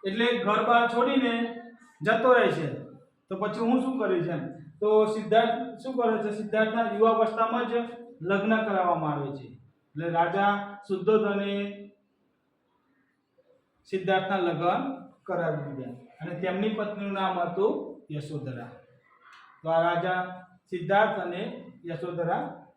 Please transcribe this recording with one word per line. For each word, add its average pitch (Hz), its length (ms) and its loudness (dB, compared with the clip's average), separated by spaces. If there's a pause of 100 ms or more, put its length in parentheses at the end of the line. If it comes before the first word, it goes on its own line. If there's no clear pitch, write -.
એટલે 226 200 2 (160)
ઘર 214 240 2
બહાર 233 160 6 (100)
છોડીને 254 400 2 (720)
જતો 226 280 4
રહે 214 180 6
છે. - 160 -2 (600)
તો 190 140 -6
પછી 214 280 -2
હું 254 120 4
શું 262 180 -2
કરીશ 185 360 0
એમ? 131 80 -4 (360)
તો 208 80 0 (180)
સિદ્ધાર્થ 214 520 2 (240)
શું 262 160 -8
કરે 220 260 2
છે? 208 160 -2
સિદ્ધાર્થના 214 540 0
યુવાવસ્થામાં 226 760 2
જ - 20 -2 (480)
લગ્ન 196 320 0 (120)
કરાવવામાં 175 480 0
આવે 139 240 -4
છે. - 100 -14
એટલે - 640 -12
રાજા 175 440 2 (340)
શુદ્ધોધને 202 640 2 (2500)
સિદ્ધાર્થના 190 580 0
લગ્ન 175 340 2 (420)
કરાવી 156 420 -2
દીધા 131 280 -10 (280)
અને 170 180 -8
તેમની 196 380 -2
પત્નીનું 202 360 -6
નામ 185 260 -2
હતું 190 340 0 (420)
યશોધરા. 127 560 -10 (880)
તો 156 80 -6
આ 165 180 4
રાજા 180 340 0 (480)
સિદ્ધાર્થ 196 500 2
અને 175 220 -6 (440)
યશોધરા 170 580 -4 (340)